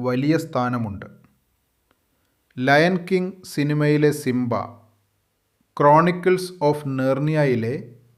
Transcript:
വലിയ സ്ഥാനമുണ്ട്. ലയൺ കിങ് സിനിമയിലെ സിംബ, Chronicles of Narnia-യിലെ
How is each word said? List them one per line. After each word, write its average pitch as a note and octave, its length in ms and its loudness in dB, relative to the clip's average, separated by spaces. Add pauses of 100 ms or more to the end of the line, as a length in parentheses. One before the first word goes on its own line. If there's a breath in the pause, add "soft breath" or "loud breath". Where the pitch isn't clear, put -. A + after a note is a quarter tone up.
വലിയ C3 380 0
സ്ഥാനമുണ്ട്. B2 680 -4 (1500)
ലയൺ D#3+ 520 2
കിങ് F#3 220 -2 (120)
സിനിമയിലെ D3 680 2
സിംബ, B2 420 -2 (1300)
Chronicles F3 600 4
of D3 360 -2 (120)
Narnia-യിലെ C3+ 1080 -2 (240)